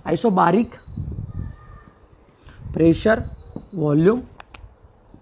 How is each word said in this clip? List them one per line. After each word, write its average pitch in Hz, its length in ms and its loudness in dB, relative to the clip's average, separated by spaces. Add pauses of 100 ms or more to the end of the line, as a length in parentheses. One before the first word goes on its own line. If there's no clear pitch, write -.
(140)
isobaric, 185 600 2 (2000)
pressure, 165 460 2 (600)
volume. 160 400 2 (1040)